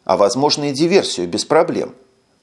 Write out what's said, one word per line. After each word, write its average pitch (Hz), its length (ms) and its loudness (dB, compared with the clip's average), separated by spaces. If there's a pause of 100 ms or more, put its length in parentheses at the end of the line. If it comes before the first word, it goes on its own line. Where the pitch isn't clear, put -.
а 92 120 0
возможно 135 540 0
и - 20 -4
диверсию 143 560 0
без 104 160 -4
проблем. 147 500 0 (480)